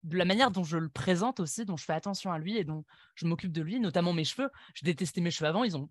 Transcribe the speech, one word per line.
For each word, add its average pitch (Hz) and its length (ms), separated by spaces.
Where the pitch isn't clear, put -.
de 165 120
la 180 80
manière 220 260
dont 190 120
je 165 160
le 160 100
présente 196 520
aussi, 180 240
dont 190 120
je - 80
fais - 80
attention 190 380
à 165 80
lui 180 180
et 196 80
dont 156 200
je 165 120
m'occupe 165 260
de 160 100
lui, 202 180
notamment 175 320
mes 160 120
cheveux. 262 240
Je - 100
détestais 170 360
mes 170 100
cheveux 156 180
avant, 196 160
ils 180 120
ont 139 140